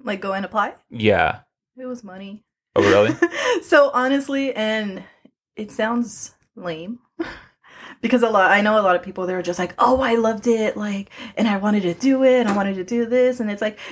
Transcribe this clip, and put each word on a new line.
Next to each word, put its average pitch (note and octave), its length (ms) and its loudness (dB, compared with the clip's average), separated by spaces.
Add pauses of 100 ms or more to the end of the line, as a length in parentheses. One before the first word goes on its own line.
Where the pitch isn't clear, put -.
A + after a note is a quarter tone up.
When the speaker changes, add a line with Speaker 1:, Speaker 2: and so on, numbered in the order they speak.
Speaker 1:
Like, - 160 -6
go - 100 -6
and G3 140 -6
apply? G#3+ 300 -4 (140)
Speaker 2:
Yeah. F#2+ 500 2 (380)
Speaker 1:
It B3+ 80 -14
was B3 200 -12
money. G3 400 -18 (280)
Speaker 2:
Oh, - 80 2
really? G2+ 320 4 (260)
Speaker 1:
<laughs> B4 240 -2
So, C#4+ 300 4
honestly, C#4 640 -2
and G#3+ 480 -4 (540)
it G#3+ 120 -10
sounds A3+ 640 -4 (220)
lame, F3+ 440 -10 (200)
<laughs> - 800 -16
because A#3+ 220 2
a A3+ 60 4
lot, F#3+ 220 4
I G3+ 100 6
know G#3+ 180 4
a G#3 40 4
lot F3+ 120 4
of F3 60 -2
people, F#3 240 -8
they F#3 80 -4
were F3+ 80 -2
just F3 180 -4
like, F3+ 200 -4
"Oh, B3+ 220 4
I B3 140 0
loved A3 320 0
it, A3 300 0
like, G3+ 320 -6 (260)
and A3 120 0
I G3+ 100 0
wanted G#3 260 0
to F3 120 0
do C4 280 2
it, B3+ 180 6
and A3 60 0
I G3+ 80 0
wanted G3 200 -2
to F#3 80 -6
do A#3 240 -2
this," B3 320 2
and A3 100 -4
it's G3+ 120 -8
like, G#3+ 180 -4 (120)